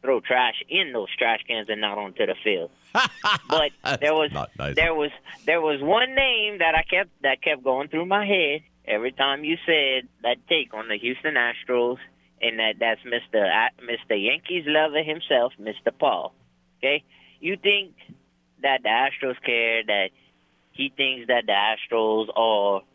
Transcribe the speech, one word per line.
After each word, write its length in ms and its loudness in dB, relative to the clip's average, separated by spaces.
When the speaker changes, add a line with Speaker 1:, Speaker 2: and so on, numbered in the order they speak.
Speaker 1:
throw 180 2
trash 340 0
in 240 -2
those 240 -4
trash 320 2
cans 200 -4
and 120 -4
not 180 -2
onto 280 -4
the 80 -2
field. 260 -2
Speaker 2:
<laughs> 60 2
Speaker 1:
But 240 0
Speaker 2:
That's 180 -2
Speaker 1:
there 140 2
was, 180 2
Speaker 2:
not 260 -6
nice. 180 -4
Speaker 1:
there 180 2
was, 160 -2
there 140 2
was 220 0
one 320 2
name 440 0
that 160 4
I 80 4
kept, 280 -2
that 200 0
kept 220 -2
going 240 0
through 180 -2
my 180 2
head 380 0
every 280 -2
time 320 -2
you 120 0
said 420 0
that 140 0
take 260 -2
on 140 -8
the 80 -2
Houston 380 -4
Astros, 640 0
and 180 -2
that, 200 0
that's 260 0
Mister 400 0
A-, 400 0
Mister 300 -4
Yankees 520 -2
lover 360 2
himself, 560 0
Mister 320 -4
Paul. 440 -2
Okay, 260 0
you 160 -4
think 380 0
that 200 2
the 60 -2
Astros 560 0
care, 400 0
that 260 0
he 220 -6
thinks 340 -4
that 180 2
the 60 0
Astros 720 2
are 460 2